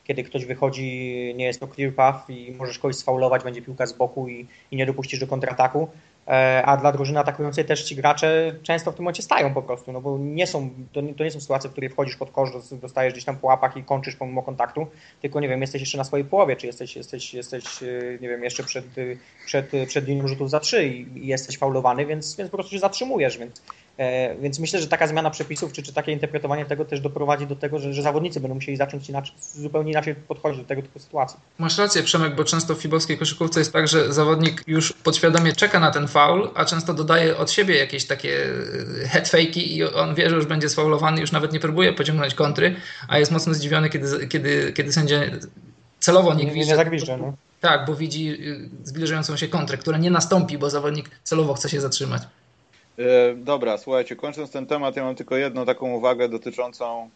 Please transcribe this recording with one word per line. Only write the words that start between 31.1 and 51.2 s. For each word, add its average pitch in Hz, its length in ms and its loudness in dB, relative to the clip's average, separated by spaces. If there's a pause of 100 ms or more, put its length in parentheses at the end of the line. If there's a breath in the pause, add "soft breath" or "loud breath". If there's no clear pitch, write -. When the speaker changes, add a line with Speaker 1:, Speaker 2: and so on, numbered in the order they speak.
Speaker 2:
Masz 165 200 0
rację, 196 240 2
Przemek, 160 320 2
bo 151 100 2
często 165 300 0
w 156 40 -10
fibowskiej 156 400 0
koszykówce 165 420 0
jest 156 120 2
tak, 156 160 4
że 143 240 4
zawodnik 156 540 4
już 156 260 2
podświadomie 165 600 4
czeka - 280 4
na 156 100 6
ten 143 180 0
faul, 170 460 6
a 160 100 2
często 165 300 -2
dodaje 160 420 4
od 156 140 -2
siebie 196 280 4
jakieś 135 280 0
takie, 139 380 -2 (600)
e, 135 40 -4
headfake'i 165 500 4
i 165 260 -2
on 160 300 0
wie, 170 160 4
że 165 60 4
już 151 100 2
będzie 156 220 0
sfaulowany, 156 520 2
już 156 120 -2
nawet 151 200 0
nie 156 80 -2
próbuje 165 320 2
pociągnąć 143 420 0
kontry, 160 420 2 (320 loud breath)
a 147 100 4
jest 147 140 4
mocno 160 220 2
zdziwiony, 156 360 2
kiedy, 139 360 -2
kiedy, 143 460 0
kiedy 143 200 -2
sędzia 147 280 4 (800)
celowo 175 360 6
nie 151 40 4
Speaker 1:
Nie, 147 60 2
nie 143 60 0
Speaker 2:
gwizdże. 151 260 4
Speaker 1:
zagwizdże, 156 400 2
no. 127 160 -6 (280)
Speaker 2:
Tak, 147 260 2
bo 156 80 -2
widzi, 151 360 -4
e, 143 560 -10
zbliżającą 156 500 -2
się 151 120 -2
kontrę, 160 280 -2
która 156 220 0
nie 170 120 4
nastąpi, 175 480 4
bo 143 120 0
zawodnik 147 400 -2 (120 loud breath)